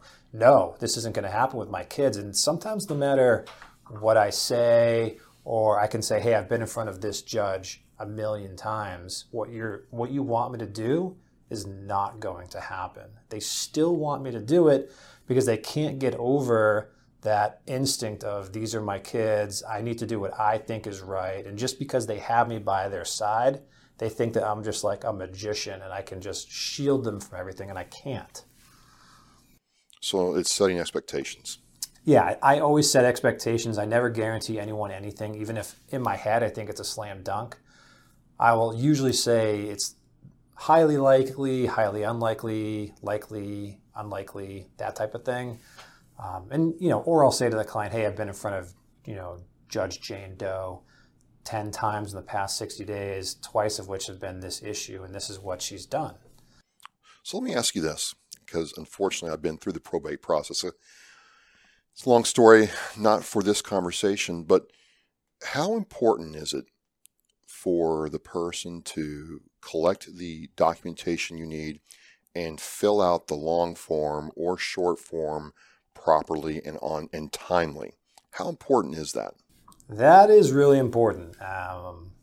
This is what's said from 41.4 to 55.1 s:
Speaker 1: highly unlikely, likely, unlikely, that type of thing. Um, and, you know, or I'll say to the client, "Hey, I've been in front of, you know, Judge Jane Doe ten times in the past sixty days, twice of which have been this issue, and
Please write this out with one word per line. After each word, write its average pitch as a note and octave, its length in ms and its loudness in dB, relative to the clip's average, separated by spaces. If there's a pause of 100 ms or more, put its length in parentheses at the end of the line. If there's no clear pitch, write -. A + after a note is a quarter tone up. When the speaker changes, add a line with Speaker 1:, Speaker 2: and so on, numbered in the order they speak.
Speaker 1:
highly G#2+ 360 0
unlikely, A2 1000 -4
likely, G2+ 760 -8 (160)
unlikely, G2 760 -12 (100)
that G2+ 180 -8
type G#2+ 180 -4
of A#2 100 -12
thing. B2 360 -6 (580)
Um, F#2 320 -10
and, E3 300 0
you F3+ 80 0
know, G#2+ 120 2
or D#3+ 240 4
I'll B2+ 60 8
say B2 180 2
to A2+ 80 0
the G#2+ 80 0
client, G#2 280 -6
"Hey, A2+ 140 0
I've G2+ 100 -4
been G#2+ 120 -6
in G2 60 -10
front G2+ 220 -6
of, F2+ 160 -10 (320)
you A2 100 -12
know, F2+ 240 -14 (300)
Judge F#2+ 320 -6
Jane G2 360 -14
Doe F#2 460 -6 (600)
ten G#2 260 -8
times G#2 420 -4
in F#2+ 40 -12
the F#2 60 -10
past G2 340 -6
sixty G#2 280 -10
days, G2 500 -6
twice - 440 -2
of G2 80 -12
which F#2+ 200 -8
have F#2+ 120 -14
been F#2 220 -12
this F#2 220 -10
issue, G2+ 420 -10
and F#2+ 100 -14